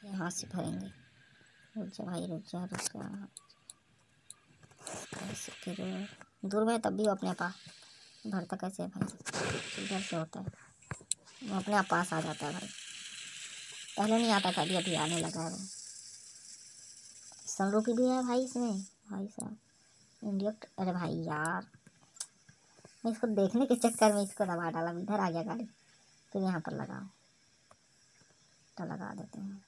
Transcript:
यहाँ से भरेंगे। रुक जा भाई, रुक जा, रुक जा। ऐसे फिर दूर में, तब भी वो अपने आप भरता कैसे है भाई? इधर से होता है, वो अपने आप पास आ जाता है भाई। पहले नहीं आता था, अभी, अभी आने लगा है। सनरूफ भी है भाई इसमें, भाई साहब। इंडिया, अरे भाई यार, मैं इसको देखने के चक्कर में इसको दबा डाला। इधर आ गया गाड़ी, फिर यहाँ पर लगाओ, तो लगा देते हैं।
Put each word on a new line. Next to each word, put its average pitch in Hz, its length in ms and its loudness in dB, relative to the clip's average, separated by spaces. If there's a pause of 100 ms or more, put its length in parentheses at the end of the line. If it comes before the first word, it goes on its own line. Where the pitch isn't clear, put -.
यहाँ 190 260 -2
से - 160 -6
भरेंगे। 185 400 -2 (880)
रुक 196 120 -4
जा 208 160 -8
भाई, 175 220 -2
रुक 170 180 -4
जा, 180 200 -4
रुक 185 180 -6
जा। 202 460 -6 (1900)
ऐसे - 320 -8
फिर 185 220 -6 (680)
दूर 202 200 4
में, 226 160 4
तब 196 160 2
भी 214 80 2
वो 214 60 6
अपने 190 200 2
आप 175 120 -2 (840)
भरता 190 320 -2
कैसे 185 260 -4
है 175 60 -4
भाई? 196 180 -2 (760)
इधर 196 160 -2
से 175 160 -2
होता 160 240 -4
है, 190 60 -6 (960)
वो 202 140 -2
अपने 190 180 2
आप 196 160 6
पास 175 220 4
आ 160 80 2
जाता 151 260 -2
है 147 60 -2
भाई। - 160 -6 (1300)
पहले 214 200 4
नहीं 226 160 6
आता 190 200 6
था, 180 100 2
अभी, 180 140 2
अभी 180 200 2
आने 156 240 2
लगा 165 220 -2
है। 165 140 -4 (1900)
सनरूफ 202 420 2
भी 247 180 6
है 254 160 4
भाई 247 200 4
इसमें, 240 340 0 (320)
भाई 196 180 -4
साहब। 214 280 -8 (680)
इंडिया, 202 280 2 (280)
अरे 185 140 2
भाई 175 300 0
यार, 165 440 0 (1400)
मैं 233 80 2
इसको 220 140 0 (100)
देखने 196 300 6
के 262 120 8
चक्कर 226 360 8
में 202 80 4
इसको 196 220 2
दबा 170 260 0
डाला। 165 200 0 (100)
इधर 202 200 2
आ 180 100 4
गया 165 120 0
गाड़ी, 233 220 -2 (680)
फिर 190 100 2
यहाँ 185 180 2
पर - 120 -6
लगाओ, 143 340 -6 (1700)
तो 180 80 -8
लगा 185 300 -8
देते - 260 -10
हैं। 196 280 -10